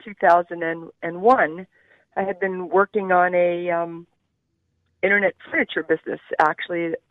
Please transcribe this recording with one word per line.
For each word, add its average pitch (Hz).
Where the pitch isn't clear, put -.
two 208
thousand 175
and 170
one. 185
I 190
had 190
been 185
working 190
on 180
a, 175
um, 170
internet 196
furniture 240
business, -
actually, 170